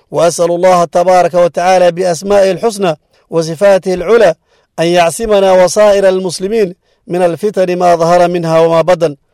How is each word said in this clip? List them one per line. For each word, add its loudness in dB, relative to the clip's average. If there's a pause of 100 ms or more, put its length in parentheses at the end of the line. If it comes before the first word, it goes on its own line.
(100)
وأسأل 0
الله 2
تبارك 0
وتعالى 0
بأسمائه -2
الحسنى -4 (340)
وصفاته 0
العلى 0 (440)
أن -2
يعصمنا 0
وسائر 2
المسلمين -4 (320)
من -4
الفتن -2
ما 2
ظهر 2
منها -2
وما 2
بطن، 0 (180)